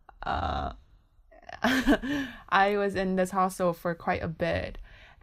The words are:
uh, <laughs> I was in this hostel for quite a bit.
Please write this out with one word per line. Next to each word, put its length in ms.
uh, 500
<laughs> 0
I 1160
was 160
in 220
this 160
hostel 420
for 200
quite 280
a 60
bit. 500